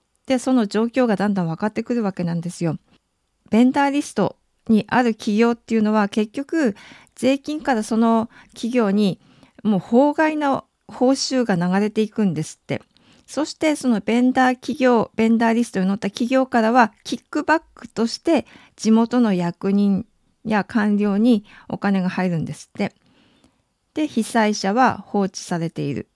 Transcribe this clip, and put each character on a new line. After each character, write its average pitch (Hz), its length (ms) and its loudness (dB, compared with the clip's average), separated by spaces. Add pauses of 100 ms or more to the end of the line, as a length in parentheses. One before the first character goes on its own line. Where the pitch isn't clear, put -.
(260)
て、 254 140 0
そ 254 120 -2
の 240 140 2
状 208 180 -2
況 247 220 0
が 220 80 2
だ 190 140 0
ん 202 60 0
だ 190 80 -2
ん 170 40 -2
分 160 100 -4
か 196 120 -4
っ 202 40 -6
て 226 120 -6
く 240 100 -4
る 240 80 -2
わ 196 100 -2
け 185 120 -6
な 170 100 -2
ん 170 60 -4
で 170 100 -8
す - 140 -8
よ。 165 140 -2 (720)
ベ 226 140 6
ン 254 60 4
ダ 277 160 0
ー 285 60 0
リ 285 100 0
ス - 120 -10
ト - 220 -2 (320)
に 220 200 4
あ - 120 2
る 233 140 2
企 214 220 -4
業 233 160 4
っ 233 40 -4
て - 200 -4
い - 20 2
う 214 40 2
の 214 100 0
は、 214 160 2
結 214 240 -4
局、 277 420 -2 (400)
税 269 240 0
金 302 220 -8
か 233 140 0
ら 220 100 -2
そ 226 120 -4
の 226 320 2 (200)
企 - 220 -8
業 233 200 0
に 202 300 0 (420)
も 208 140 0
う - 20 2
法 269 340 2
外 311 240 0
な 285 280 -2 (240)
報 254 220 0
酬 262 340 0
が 214 100 0
流 180 260 0
れ 208 100 0
て 214 100 -2
い 214 100 0
く 220 140 -2
ん 180 100 0
で 151 80 -4
す - 180 -10
っ - 60 -20
て。 - 160 -8 (440)
そ - 180 -4
し - 100 -12
て 311 200 0
そ 277 140 -4
の 220 120 2
ベ 226 200 0
ン 254 120 2
ダ 254 200 2
ー - 20 0
企 247 220 -8
業、 247 400 2
ベ 226 120 2
ン 226 80 2
ダ 226 140 2
ー 226 40 2
リ 233 100 0
ス - 80 -16
ト 196 80 -2
に 180 60 0
載 196 100 0
っ - 20 -8
た 196 100 -6
企 233 200 -4
業 262 180 2
か 254 140 0
ら 220 120 2
は、 247 200 4 (100)
キ - 140 -8
ッ - 120 -14
ク 302 140 -4
バ 320 180 0
ッ - 20 -20 (120)
ク - 140 -20
と 226 180 -2
し - 120 -6
て 302 280 0 (300)
地 - 160 2
元 226 280 4
の 214 140 2
役 175 380 -2
人 202 340 2 (380)
や 214 180 -2
官 208 340 0
僚 202 220 0
に 220 260 4 (240)
お - 80 -8
金 196 260 0
が 180 60 -2
入 185 220 -2
る 170 80 -2
ん 147 60 -2
で 151 100 -10
す - 180 -20
っ - 60 -20
て。 - 140 -4 (1000)
で、 302 120 -2
被 233 160 -4
災 214 320 0
者 196 180 -4
は 226 320 0
放 - 160 -4
置 190 200 -4
さ - 180 -6
れ 165 120 -4
て - 120 -8
い 143 100 -4
る - 240 -8